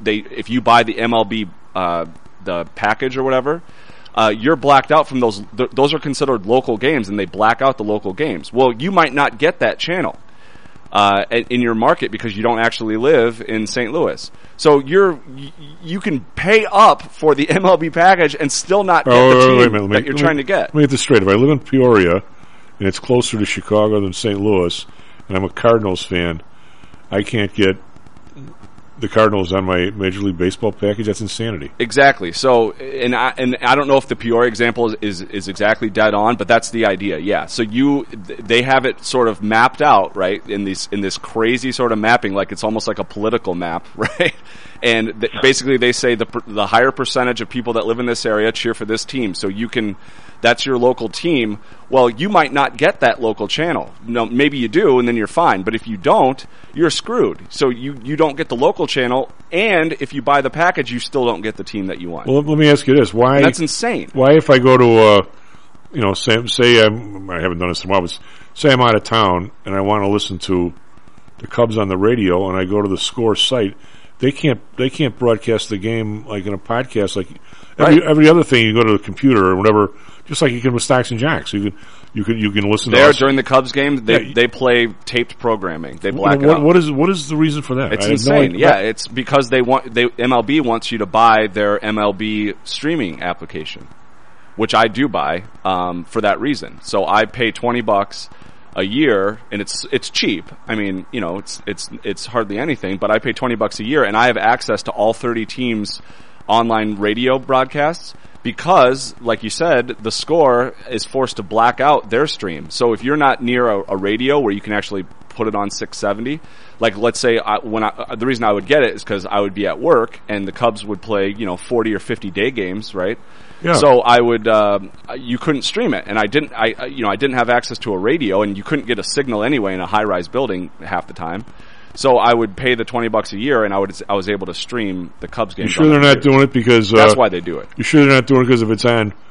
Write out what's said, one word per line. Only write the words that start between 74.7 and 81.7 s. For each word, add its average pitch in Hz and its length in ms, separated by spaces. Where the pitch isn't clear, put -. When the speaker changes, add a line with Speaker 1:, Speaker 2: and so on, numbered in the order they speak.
Speaker 2:
they - 140
can't 131 280
broadcast 113 520
the 104 80
game 107 480
like 101 200
in 104 80
a 95 40
podcast, 117 580
like 95 120
every, 160 220
Speaker 1:
Right. - 20
Speaker 2:
every 156 260
other 165 140
thing. 120 240
You 110 80
go 117 80
to 110 100
the 98 100
computer 104 480
or 92 60
whatever, 104 360
just - 140
like 139 120
you 120 80
can 123 120
with 117 120
Stocks 127 260
and 117 100
Jocks. 131 320
You 104 180